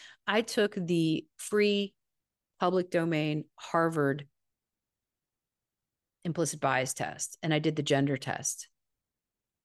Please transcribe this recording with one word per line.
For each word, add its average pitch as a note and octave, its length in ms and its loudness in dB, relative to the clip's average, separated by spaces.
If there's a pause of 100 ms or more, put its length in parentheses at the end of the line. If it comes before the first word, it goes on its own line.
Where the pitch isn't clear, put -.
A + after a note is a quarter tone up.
(260)
I G#3 160 2
took G#3 340 0
the E3 500 0 (120)
free G3+ 560 0 (640)
public F3+ 300 2
domain D#3 560 0 (100)
Harvard D3+ 680 0 (2000)
implicit D#3+ 360 -2
bias C3 340 0
test, - 480 -8
and D#3+ 120 0
I D#3 60 4
did D#3 160 0
the D3+ 80 -2
gender C#3 340 2
test. - 500 -6 (960)